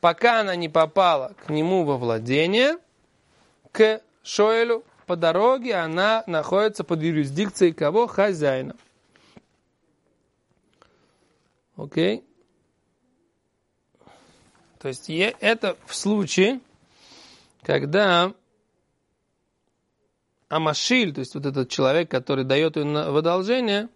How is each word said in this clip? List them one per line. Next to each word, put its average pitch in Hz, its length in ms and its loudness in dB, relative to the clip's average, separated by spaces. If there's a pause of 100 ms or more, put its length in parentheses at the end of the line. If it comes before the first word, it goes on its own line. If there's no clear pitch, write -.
пока 175 380 2
она 196 160 -2
не 170 140 -4
попала 160 640 2 (120)
к - 40 -16
нему 170 340 0
во 143 140 0
владение, 143 800 0 (960)
к 220 300 4 (220)
Шоэлю, 226 600 2 (220)
по 180 100 -2
дороге 214 600 2
она 185 520 0
находится 185 560 -2
под 160 180 -2
юрисдикцией 160 720 0
кого? 190 340 0
Хозяина. 151 680 -2 (3000)
Окей. 165 480 -4 (2500)
То - 80 -8
есть - 220 -10
е-, 175 300 -2
это 214 460 -2
в - 80 -14
случае, 208 680 0 (1000)
когда 170 720 0 (2250)
Амашиль, 160 640 0
то 143 60 -10
есть 127 160 -10
вот 143 100 -8
этот 135 240 -4
человек, 147 400 0
который 131 360 -2
даёт 151 320 0
её 147 80 -2
на, 151 260 -4
в 143 60 2
одолжение 202 800 -2